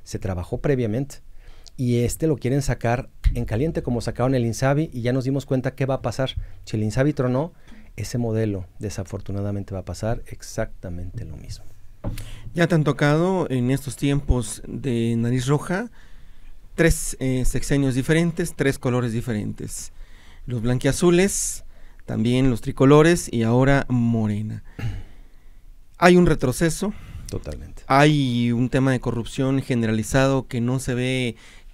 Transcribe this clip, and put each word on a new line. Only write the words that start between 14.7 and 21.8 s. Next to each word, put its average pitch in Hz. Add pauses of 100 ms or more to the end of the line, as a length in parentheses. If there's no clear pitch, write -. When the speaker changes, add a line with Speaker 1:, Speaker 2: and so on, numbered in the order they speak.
Speaker 2:
nariz 120
roja 180 (840)
tres, -
eh, 131
sexenios 135
diferentes, 160
tres 135
colores 123
diferentes. 107 (540)
Los 123
blanquiazules, 175 (420)